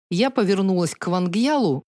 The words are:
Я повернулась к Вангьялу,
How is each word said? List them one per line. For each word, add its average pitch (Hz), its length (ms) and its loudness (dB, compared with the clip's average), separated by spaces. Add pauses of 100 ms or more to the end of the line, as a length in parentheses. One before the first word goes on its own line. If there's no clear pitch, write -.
(100)
Я 220 200 0
повернулась 190 640 0
к - 140 -10
Вангьялу, 185 840 0